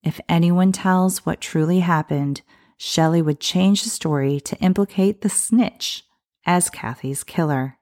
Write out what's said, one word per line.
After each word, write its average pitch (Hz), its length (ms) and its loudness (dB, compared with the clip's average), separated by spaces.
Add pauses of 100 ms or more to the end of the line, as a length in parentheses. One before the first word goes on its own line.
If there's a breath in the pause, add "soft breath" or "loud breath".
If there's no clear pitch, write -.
If - 160 -4 (100)
anyone 175 440 4
tells 185 520 0
what - 160 -4
truly 165 400 0
happened, 151 600 -2 (360 soft breath)
Shelley 165 440 2
would 151 160 0
change 190 460 0
the 226 60 -6
story 143 500 -2
to - 180 -10
implicate 196 600 0
the 208 80 -2
snitch - 760 -2 (400)
as 175 260 2
Kathy's 135 520 -10
killer. 139 600 -2